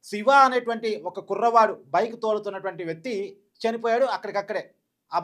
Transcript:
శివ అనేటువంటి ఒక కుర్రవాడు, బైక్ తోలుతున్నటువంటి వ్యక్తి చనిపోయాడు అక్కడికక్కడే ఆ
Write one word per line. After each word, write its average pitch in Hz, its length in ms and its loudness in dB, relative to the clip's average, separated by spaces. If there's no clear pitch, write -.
శివ 208 220 -2
అనేటువంటి 240 600 4
ఒక 185 120 -10
కుర్రవాడు, 214 540 2
బైక్ 226 280 -2
తోలుతున్నటువంటి 196 600 -4
వ్యక్తి 165 300 -8
చనిపోయాడు 226 420 0
అక్కడికక్కడే 202 580 -4
ఆ 170 100 0